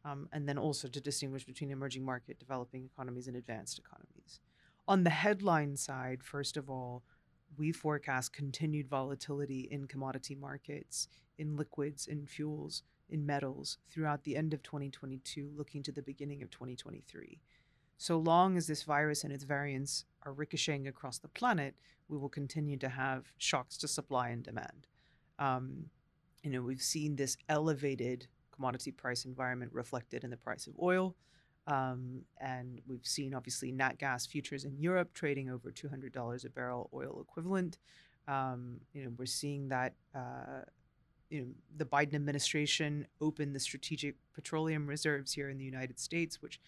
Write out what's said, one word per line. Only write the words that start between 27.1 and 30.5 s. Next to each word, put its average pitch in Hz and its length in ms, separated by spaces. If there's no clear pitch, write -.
this 135 200
elevated 135 760
commodity 127 380
price 123 340
environment 127 480
reflected 123 520
in 123 60
the 117 60
price - 300